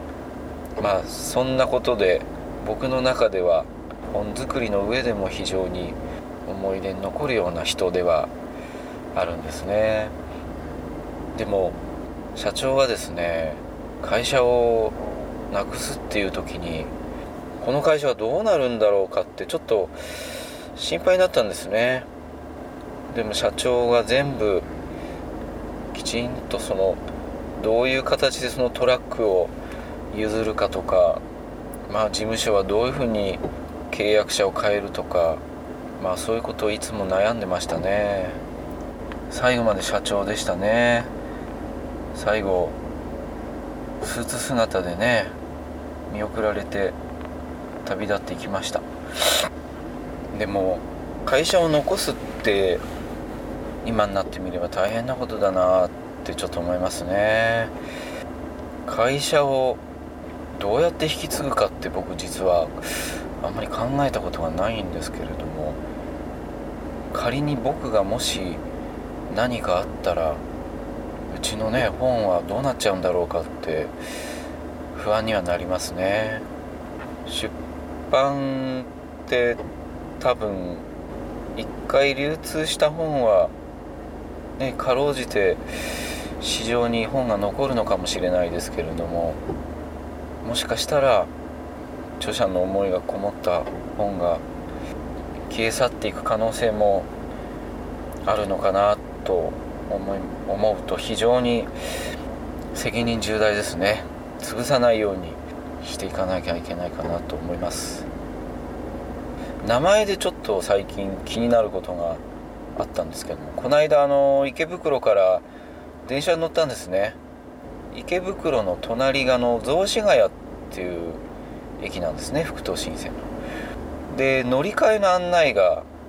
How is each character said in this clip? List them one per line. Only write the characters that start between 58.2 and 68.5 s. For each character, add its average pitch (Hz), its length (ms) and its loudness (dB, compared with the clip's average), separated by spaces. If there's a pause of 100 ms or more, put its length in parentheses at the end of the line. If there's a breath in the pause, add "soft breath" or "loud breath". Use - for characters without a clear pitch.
会 131 320 2
社 147 260 4
を 131 320 4 (800)
ど 101 180 2
う 147 40 6
や 170 80 6
っ 165 40 -2
て - 120 -2
引 151 60 0
き - 160 -6
継 - 160 -4
ぐ 139 80 -2
か 110 160 4
っ - 40 -2
て - 180 -6
僕 90 260 -4
実 90 280 -6
は 87 240 6 (760 loud breath)
あ - 60 -2
ん 98 40 -6
ま 110 80 -4
り 104 60 -4
考 - 140 -4 (220)
え 135 60 4
た 107 100 0
こ 87 120 -4
と 78 100 -6
が 82 80 0
な 92 220 0
い 110 100 -2
ん 92 100 -4
で 85 120 -4
す 78 80 -6
け 78 80 -8
れ 78 60 -6
ど 76 200 -6
も、 76 280 -4 (1400)
仮 123 280 0
に 147 140 0
僕 131 360 -2
が 104 120 6
も 107 160 -2
し 92 360 -2 (800)